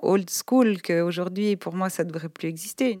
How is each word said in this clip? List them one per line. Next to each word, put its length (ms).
old 240
school 520
qu'aujourd'hui, 720
pour 180
moi, 160
ça 140
devrait 240
plus 220
exister. 520